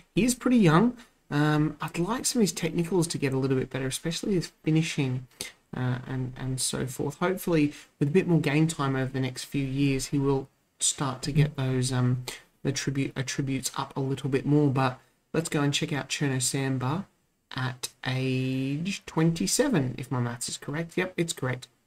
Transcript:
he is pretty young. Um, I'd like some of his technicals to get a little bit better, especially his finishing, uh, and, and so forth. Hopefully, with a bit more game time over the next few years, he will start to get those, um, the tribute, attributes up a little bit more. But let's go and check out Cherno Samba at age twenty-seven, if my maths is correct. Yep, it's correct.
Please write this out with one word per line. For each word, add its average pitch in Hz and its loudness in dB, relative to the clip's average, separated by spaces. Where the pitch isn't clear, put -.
he 196 4
is 247 2
pretty 254 2
young. 202 6
Um, 151 2
I'd 156 -8
like 214 -2
some 247 0
of - 6
his 165 4
technicals 165 0
to 139 -4
get 135 0
a 131 0
little 135 2
bit 131 -2
better, 131 -4
especially 165 -4
his 165 -2
finishing, 151 0
uh, 127 -2
and, 127 -6
and 131 -6
so 131 -2
forth. - -6
Hopefully, 175 2
with 147 2
a 147 -4
bit 185 4
more 165 4
game 151 4
time 139 0
over 131 -2
the 131 -2
next 127 -4
few 139 -2
years, 135 0
he 147 0
will 135 0
start 131 -2
to 160 -4
get 147 2
those, 131 0
um, 123 2
the 139 -2
tribute, 139 -4
attributes 131 -4
up - -6
a 139 -4
little 135 -2
bit 143 0
more. 147 6
But 127 0
let's 165 0
go 156 0
and 143 2
check 160 -2
out 139 -6
Cherno 135 0
Samba 135 -2
at 127 -6
age 131 -2
twenty-seven, 165 2
if 123 -8
my 131 0
maths 120 -2
is - -8
correct. 165 -8
Yep, 185 -2
it's 170 -2
correct. 127 -4